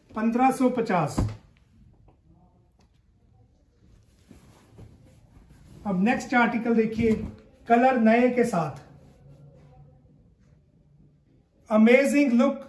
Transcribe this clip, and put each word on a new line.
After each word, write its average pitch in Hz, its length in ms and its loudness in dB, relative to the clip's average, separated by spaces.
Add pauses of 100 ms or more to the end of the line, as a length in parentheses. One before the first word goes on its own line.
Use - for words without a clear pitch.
(100)
पन्द्रह 233 400 0
सौ 254 200 0
पचास। 180 460 -4 (4000)
अब 185 180 -2
next 262 320 -4
article 233 400 -2
देखिए, 220 360 0 (560)
color 247 320 2
नए 233 300 2
के 240 140 0
साथ, 165 380 -6 (3000)
Amazing 247 600 4
look। 262 360 0